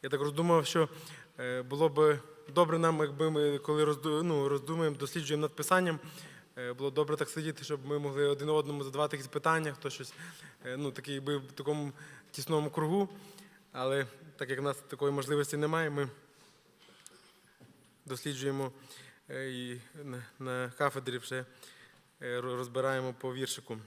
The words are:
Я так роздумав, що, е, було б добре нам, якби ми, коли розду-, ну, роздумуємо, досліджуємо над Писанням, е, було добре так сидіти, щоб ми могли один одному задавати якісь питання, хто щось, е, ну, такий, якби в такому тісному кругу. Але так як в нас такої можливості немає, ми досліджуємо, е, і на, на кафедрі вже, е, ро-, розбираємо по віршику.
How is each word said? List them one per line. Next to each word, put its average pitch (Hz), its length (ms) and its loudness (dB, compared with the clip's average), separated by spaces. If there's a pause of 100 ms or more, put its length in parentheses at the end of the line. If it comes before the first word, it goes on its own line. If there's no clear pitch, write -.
Я 139 60 -8
так 135 120 2
роздумав, 151 460 4
що, 156 220 4 (500)
е, 127 240 -4
було 143 260 2
б 151 300 8 (300)
добре 165 300 6
нам, 165 220 4
якби 151 300 2
ми, 147 280 2
коли 151 260 2
розду-, 151 380 2
ну, 147 260 2
роздумуємо, 147 480 0
досліджуємо 143 440 -2
над 151 160 -2
Писанням, 170 420 4 (600)
е, 123 140 -6
було 135 180 -2
добре 147 260 2
так 151 120 -2
сидіти, 156 360 -6
щоб 139 220 -6
ми 147 120 0
могли 143 280 0
один 143 220 0
одному 147 360 2
задавати 143 320 0
якісь 135 160 -10
питання, 160 400 2
хто 135 180 -6
щось, - 240 -10 (520)
е, 127 100 -6
ну, 139 160 -2
такий, 135 220 -8
якби 139 220 -2
в 131 160 -8
такому 147 400 -2 (380)
тісному 151 400 0
кругу. 170 380 2 (640)
Але 135 340 0 (300)
так 131 140 -6
як 135 80 0
в 139 40 -2
нас 139 140 0
такої 139 360 0
можливості 143 440 0
немає, 156 340 2
ми 143 180 -2 (2000)
досліджуємо, 135 680 -4 (580)
е, 135 200 -8
і 123 300 -8 (240)
на, 123 200 -10 (140)
на 127 400 -4
кафедрі 131 400 -2
вже, 127 260 -6 (760)
е, 123 200 -4
ро-, 123 160 -4
розбираємо 127 640 -2
по 127 160 -6
віршику. 127 520 -6